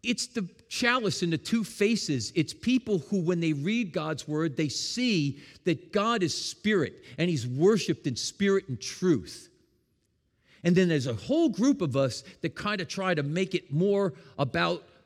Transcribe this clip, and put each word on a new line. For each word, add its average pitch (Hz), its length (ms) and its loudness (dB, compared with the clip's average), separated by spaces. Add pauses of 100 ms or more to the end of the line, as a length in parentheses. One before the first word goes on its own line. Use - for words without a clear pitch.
It's - 220 -2
the 196 220 -6 (200)
chalice 240 540 0
and 170 100 0
the 156 60 0
two 226 260 -2
faces. 175 720 0
It's - 200 0
people 220 440 0 (100)
who, 196 120 0
when 170 180 0
they 160 140 2
read 185 400 -2
God's 156 340 -4
word, 151 300 -2
they 156 100 0
see 165 720 0 (240)
that - 300 -2
God 214 300 2
is 156 120 0
spirit - 680 -2 (160)
and 175 100 2
he's 131 160 -2
worshiped 156 640 2
in 120 80 -2
spirit 196 520 0
and 123 140 -6
truth. - 680 -2 (1120)
And 175 120 4
then 185 140 6
there's 143 160 2
a 120 80 -4
whole 302 360 0
group 269 320 0
of 135 140 -2
us 135 280 -2 (180)
that - 140 -6
kind 202 260 -4
of 156 60 -6
try 185 260 -2
to 151 80 0
make 175 320 -2
it - 180 -4
more 196 420 2 (260)
about 170 440 0 (220)